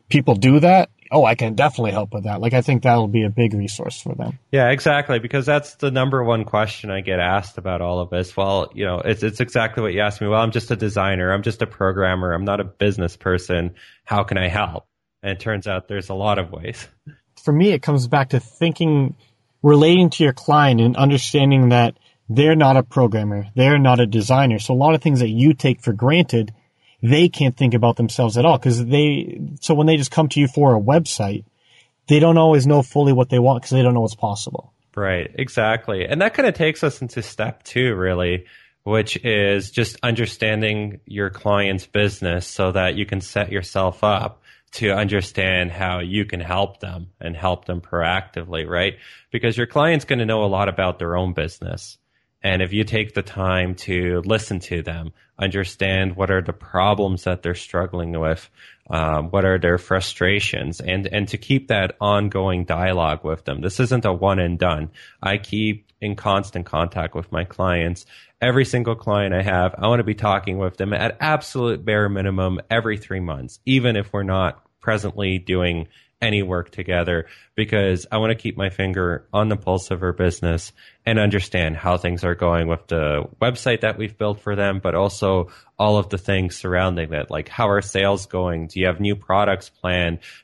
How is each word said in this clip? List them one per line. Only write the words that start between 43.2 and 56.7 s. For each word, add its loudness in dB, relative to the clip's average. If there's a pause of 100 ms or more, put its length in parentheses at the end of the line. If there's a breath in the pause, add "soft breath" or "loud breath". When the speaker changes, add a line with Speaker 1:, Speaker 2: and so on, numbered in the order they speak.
Speaker 2:
set -6
yourself -4
up -2 (300 soft breath)
to -4
understand -2
how -4
you -4
can -10
help -4
them -12 (140)
and -10
help -2
them -6
proactively, -4
right? -2 (360 loud breath)
Because -2
your -2
client's 0
gonna -2
know 0
a 0
lot 0
about -2
their -4
own -2
business. -8 (460)
And 0
if -4
you 0
take -4
the -4
time -2
to -4
listen -4
to -8
them, -10 (260)
understand -2
what -2
are 0
the -6
problems -2